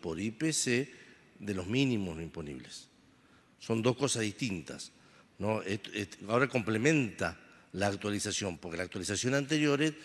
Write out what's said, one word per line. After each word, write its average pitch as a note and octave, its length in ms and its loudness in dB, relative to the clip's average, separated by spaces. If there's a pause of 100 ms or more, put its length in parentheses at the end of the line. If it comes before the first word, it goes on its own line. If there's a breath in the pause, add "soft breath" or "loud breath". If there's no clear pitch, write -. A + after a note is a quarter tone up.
por E2 200 -4
I G#2+ 100 0
P D#3 220 -2
C C3 400 0 (460 loud breath)
de G#2 160 -4
los F#2 120 -4
mínimos A2 500 2
no D#2+ 60 -6
imponibles. D2 680 -10 (720 soft breath)
Son A2+ 240 -2
dos A#2+ 140 4
cosas B2 260 2
distintas, G2+ 720 -4 (460 loud breath)
¿no? G#2 240 0
Est-, F#2+ 320 -4
est-, G2+ 340 -4
ahora B2 200 4
complementa A2 920 2 (320 loud breath)
la G2 160 2
actualización, G2+ 680 -2
porque E2+ 180 -8
la F2+ 80 -2
actualización G2+ 500 -2
anterior C#3+ 480 2
e-, D#3 220 0